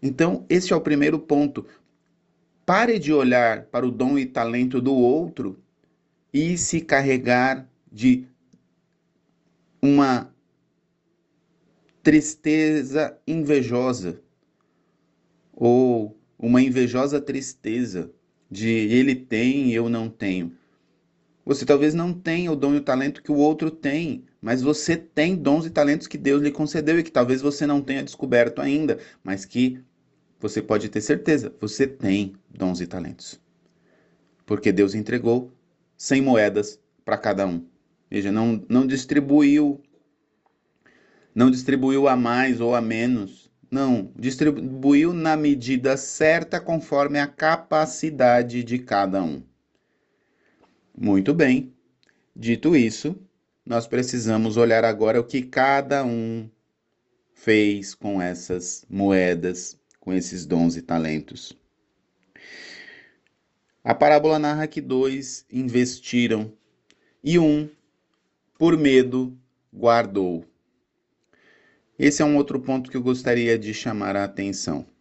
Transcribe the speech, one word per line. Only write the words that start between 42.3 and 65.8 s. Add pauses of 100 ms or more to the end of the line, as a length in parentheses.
ou
a
menos. (200)
Não,
distribuiu
na
medida
certa,
conforme
a
capacidade
de
cada
um. (1500)
Muito
bem. (600)
Dito
isso, (500)
nós
precisamos
olhar
agora
o
que
cada
um (840)
fez
com
essas
moedas, (220)
com
esses
dons
e
talentos. (2250)
A
parábola
narra
que
dois
investiram (720)